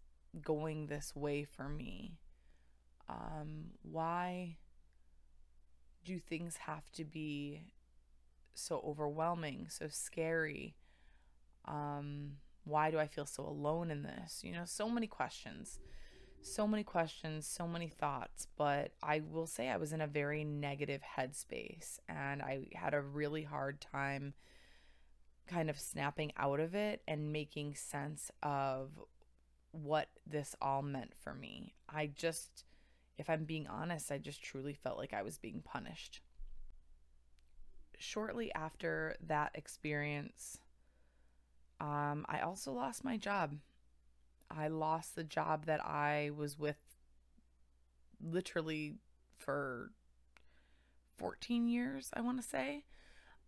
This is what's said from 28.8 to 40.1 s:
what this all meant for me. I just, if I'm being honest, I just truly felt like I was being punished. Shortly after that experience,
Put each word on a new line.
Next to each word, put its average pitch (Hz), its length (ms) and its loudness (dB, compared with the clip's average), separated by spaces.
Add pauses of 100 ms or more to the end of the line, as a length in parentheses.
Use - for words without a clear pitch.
what 151 360 4 (180)
this 151 360 -2
all 139 200 4
meant 139 300 -2 (100)
for 135 120 -6
me. - 400 -10 (160)
I 151 180 0
just, - 560 -2 (540)
if 151 120 -2
I'm 160 140 4
being 156 240 -2
honest, 156 420 -2
I 139 100 0
just 143 220 -8
truly 139 320 -4
felt 131 240 -2
like 123 160 -4
I 104 80 2
was 107 160 -4
being - 240 -6
punished. - 600 -8 (1800)
Shortly 220 540 -2
after 160 640 0 (100)
that 151 260 4
experience, 147 1080 -2 (1200)